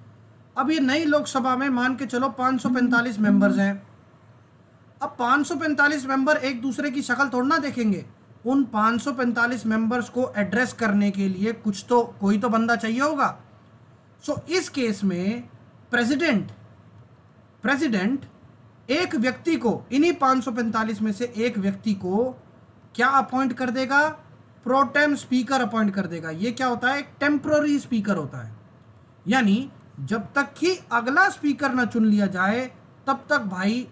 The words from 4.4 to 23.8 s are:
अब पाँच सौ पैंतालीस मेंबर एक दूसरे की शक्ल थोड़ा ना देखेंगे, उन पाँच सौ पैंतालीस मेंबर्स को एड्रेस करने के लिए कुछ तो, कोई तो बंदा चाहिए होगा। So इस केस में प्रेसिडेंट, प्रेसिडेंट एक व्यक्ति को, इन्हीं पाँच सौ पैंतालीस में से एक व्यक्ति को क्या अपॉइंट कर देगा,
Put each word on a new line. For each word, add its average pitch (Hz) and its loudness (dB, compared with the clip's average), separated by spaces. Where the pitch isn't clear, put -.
अब - -8
पाँच 262 2
सौ 339 -4
पैंतालीस 294 0
मेंबर 269 2
एक 262 -4
दूसरे 277 -4
की 269 -4
शक्ल 254 0
थोड़ा 247 0
ना 320 2
देखेंगे, 220 -2
उन 269 2
पाँच 220 0
सौ 277 -6
पैंतालीस 240 -2
मेंबर्स 226 0
को 247 -2
एड्रेस 220 -2
करने 202 0
के 196 -2
लिए 202 -2
कुछ 214 -6
तो, 240 4
कोई 202 2
तो 240 0
बंदा 226 2
चाहिए 226 -2
होगा। 285 0
So 294 -4
इस 339 -2
केस 220 -2
में 196 -2
प्रेसिडेंट, 247 2
प्रेसिडेंट 254 0
एक 339 0
व्यक्ति 262 0
को, 208 -2
इन्हीं 302 4
पाँच 262 2
सौ 262 -4
पैंतालीस 220 -2
में 220 0
से 240 -6
एक 226 -2
व्यक्ति 196 -2
को 202 -2
क्या 240 2
अपॉइंट 269 0
कर 254 -4
देगा, 277 2